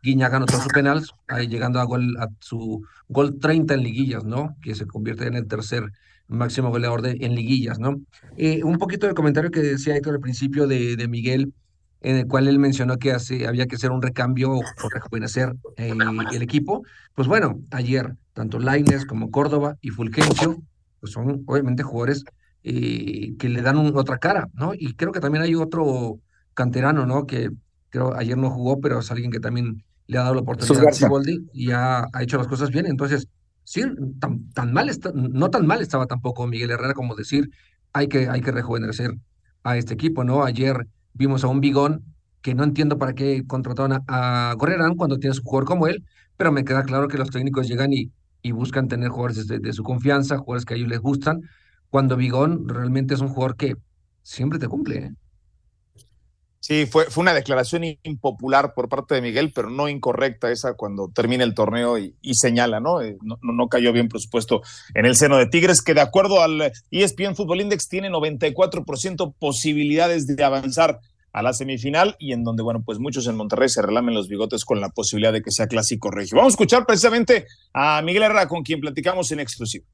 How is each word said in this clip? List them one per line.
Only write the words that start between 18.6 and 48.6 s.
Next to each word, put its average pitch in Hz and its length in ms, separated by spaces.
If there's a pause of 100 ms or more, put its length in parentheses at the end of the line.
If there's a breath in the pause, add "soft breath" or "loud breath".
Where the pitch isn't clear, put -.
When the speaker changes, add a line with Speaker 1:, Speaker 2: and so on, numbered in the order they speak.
Speaker 1:
como 113 240
Córdoba 147 520
y 131 80
Fulgencio, 139 680 (420)
pues 101 140
son 135 320
obviamente 131 380
jugadores, 131 400 (400)
eh, 113 720
que 123 100
le 120 140
dan 135 160
un, 151 180
otra 135 220
cara, 160 360
¿no? 151 200
Y 151 220
creo 165 160
que 180 80
también 151 240
hay 165 100
otro 156 680 (360)
canterano, 127 500
¿no? 135 220
Que 123 240 (380)
creo 127 260
ayer 120 220
no 131 120
jugó, 127 300
pero 131 200
es - 120
alguien 117 180
que 117 100
también 117 440 (240)
le 120 100
ha 123 60
dado 127 100
la 131 80
Speaker 2:
Jesús 123 300
Speaker 1:
oportunidad 139 100
a 147 40
Speaker 2:
Garza. 139 200
Speaker 1:
Siboldi 151 480
y 123 160
ha, 123 300 (120)
ha 123 120
hecho 127 160
las 120 80
cosas 135 240
bien. 170 160
Entonces, 139 400 (360)
sí, - 180 (380)
tan, 120 320
tan 123 200
mal 240 180
está, 190 260
no 131 340
tan 180 160
mal 208 160
estaba 131 240
tampoco 123 400
Miguel 120 240
Herrera 120 240
como 123 220
decir, 139 340 (440)
"Hay 143 140
que, 131 220
hay 127 120
que 135 100
rejuvenecer 120 640 (480)
a 120 140
este 113 180
equipo", 156 280
¿no? 131 200
Ayer 127 440 (260)
vimos 135 300
a 131 40
un 135 140
Bigón 143 420 (400)
que 127 100
no 131 100
entiendo 147 360
para 131 140
qué 131 340
contrataron 131 600
a, 123 440
a - 20
Gorrerán 165 420
cuando 151 220
tienes 131 220
un 120 60
jugador 135 220
como 170 200
él, - 180 (320)
pero 165 140
me 139 120
queda 135 200
claro 135 240
que 143 100
los 131 140
técnicos 135 360
llegan 131 240
y, 139 200 (320)
y 120 80
buscan 127 360